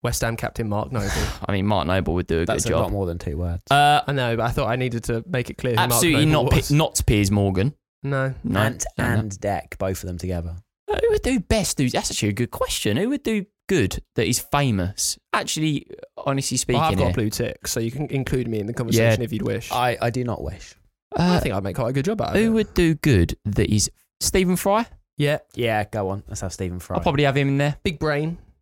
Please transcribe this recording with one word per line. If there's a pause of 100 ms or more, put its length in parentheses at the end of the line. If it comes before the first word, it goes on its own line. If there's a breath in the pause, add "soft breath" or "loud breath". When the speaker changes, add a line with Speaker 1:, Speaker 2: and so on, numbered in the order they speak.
Speaker 1:
West
Ham
captain
Mark
Noble. (160)
Speaker 2:
<sighs>
I
mean,
Mark
Noble
would
do
a
Speaker 3:
That's
Speaker 2:
good
Speaker 3:
a
Speaker 2:
job.
Speaker 3:
lot
more
than
two
words. (100)
Speaker 2:
Uh,
Speaker 1:
I
know,
but
I
thought
I
needed
to
make
it
clear
who
Mark
Speaker 2:
absolutely
Speaker 1:
Noble
Speaker 2:
not
Pi-,
Speaker 1:
was.
Speaker 2:
not
Piers
Morgan. (280)
Speaker 1:
No. (100)
Speaker 2:
No,
Speaker 3:
Ant (100)
Speaker 2:
no,
no. (100)
Speaker 3:
and
Dec,
both
of
them
together. (340)
Speaker 2:
Uh,
who
would
do
best?
Do,
that's
actually
a
good
question.
Who
would
do (240)
good (120)
that
is
famous? (160)
Actually, (300)
honestly
Speaker 1:
Well,
Speaker 2:
speaking
Speaker 1:
I've
got
Speaker 2:
here.
Speaker 1:
a
blue
tick,
so
you
can
include
me
in
the
conversation
Speaker 2:
Yeah.
Speaker 1:
if
you'd
wish.
Speaker 3:
I,
I
do
not
wish. (400)
Speaker 2:
Uh,
Speaker 1:
I
think
I'd
make
quite
a
good
job
out
of
Speaker 2:
who
Speaker 1:
it.
Speaker 2:
would
do
good
that
is (300)
Stephen
Fry? (320)
Speaker 1:
Yeah. (160)
Speaker 3:
Yeah,
go
on.
Let's
have
Stephen
Fry.
Speaker 2:
I'll
probably
have
him
in
there.
Speaker 1:
Big
brain. (240)